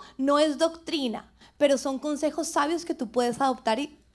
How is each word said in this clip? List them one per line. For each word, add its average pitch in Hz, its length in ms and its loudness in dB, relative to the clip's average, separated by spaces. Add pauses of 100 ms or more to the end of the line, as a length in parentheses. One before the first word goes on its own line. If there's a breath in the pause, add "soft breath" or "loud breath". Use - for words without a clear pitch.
(180 loud breath)
no 285 220 4
es 302 180 2
doctrina, 311 760 -2 (280 soft breath)
pero 277 180 4
son 269 220 -4
consejos 302 480 -2
sabios 320 380 -2
que 330 100 -4
tú - 160 -6
puedes 240 280 0
adoptar 254 400 0
y - 200 -8 (160)